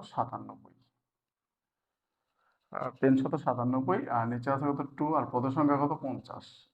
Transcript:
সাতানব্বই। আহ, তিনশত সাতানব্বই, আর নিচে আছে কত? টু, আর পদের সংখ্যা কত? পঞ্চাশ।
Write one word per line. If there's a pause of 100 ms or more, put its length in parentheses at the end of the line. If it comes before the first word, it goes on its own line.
সাতানব্বই। (2000)
আহ,
তিনশত
সাতানব্বই,
আর
নিচে
আছে
কত? (160)
টু,
আর
পদের
সংখ্যা
কত? (100)
পঞ্চাশ। (300)